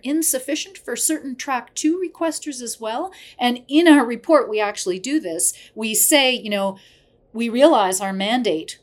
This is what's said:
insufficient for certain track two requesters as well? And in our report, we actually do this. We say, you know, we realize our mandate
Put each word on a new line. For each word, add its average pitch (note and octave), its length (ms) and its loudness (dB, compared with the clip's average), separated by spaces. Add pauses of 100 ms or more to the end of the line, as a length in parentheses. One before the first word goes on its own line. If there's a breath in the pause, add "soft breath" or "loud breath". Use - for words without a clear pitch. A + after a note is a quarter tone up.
insufficient D4+ 760 -2
for - 160 -10
certain C#4 400 -4
track B3 400 -6
two E4 260 -2
requesters D4+ 600 -6
as A3+ 160 -10
well? A#3+ 340 -6 (240 loud breath)
And B3 300 -2
in D#4+ 220 4
our C#4+ 160 8
report, A#3+ 440 2
we G#3+ 120 -2
actually G#3 400 -4
do C4 180 -2
this. F3+ 340 -4 (220 loud breath)
We A3 180 -4
say, C4 400 4
you G#3+ 180 -4
know, G3 280 -2 (540 loud breath)
we A#3 160 -4
realize A3 520 4
our G3 120 -4
mandate G3 720 -2